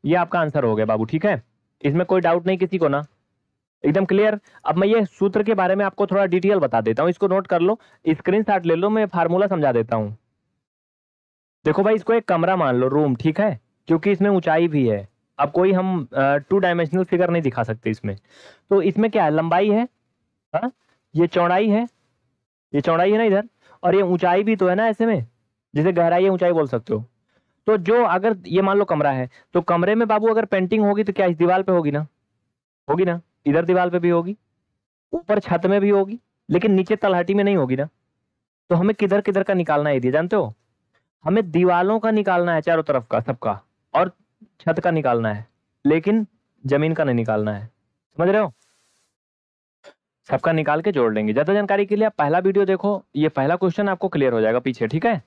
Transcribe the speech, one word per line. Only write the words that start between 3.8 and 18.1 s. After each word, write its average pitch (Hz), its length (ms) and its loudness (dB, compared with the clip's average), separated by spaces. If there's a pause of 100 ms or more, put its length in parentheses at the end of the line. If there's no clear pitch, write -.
एकदम 170 220 0
क्लियर। 208 340 0 (260)
अब 156 120 -2
मैं 196 100 2
ये 220 180 2
सूत्र 202 380 -2
के 214 100 0
बारे 190 220 0
में 202 100 0
आपको 196 220 -2
थोड़ा 196 180 2
डिटेल 185 340 2
बता 120 220 0
देता 113 220 0
हूँ, 175 60 2
इसको 196 180 -2
नोट 185 200 0
कर 170 140 0
लो, 202 180 0 (260)
स्क्रीनशॉट 190 600 0
ले 165 100 2
लो, 190 140 0
मैं 214 180 2
फार्मूला 175 400 0
समझा 151 240 0
देता 117 240 0
हूँ। 107 220 -6 (1500)
देखो 156 180 0
भाई, 220 120 2
इसको 220 180 -2
एक 226 140 0
कमरा 175 280 0
मान 139 200 0
लो, 127 120 0
रूम, 139 280 0
ठीक 156 240 -2
है, 196 200 -2 (280)
क्योंकि 165 240 0
इसमें 196 180 2
ऊंचाई 170 380 2
भी 143 200 0
है। 101 200 -2 (320)
अब 143 120 0
कोई 185 200 2
हम, 185 340 -2
अ, 139 340 0
टू 190 200 -2
डायमेंशनल 175 440 0
फिगर 175 260 0
नहीं 170 120 0
दिखा 123 220 -2
सकते 110 260 -6
इसमें। 107 260 -6 (540)